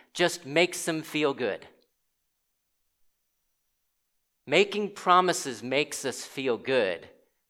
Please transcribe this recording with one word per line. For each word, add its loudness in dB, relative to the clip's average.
just 0
makes 2
them -2
feel 0
good. -4
Making 0
promises 2
makes -2
us -6
feel -2
good. -2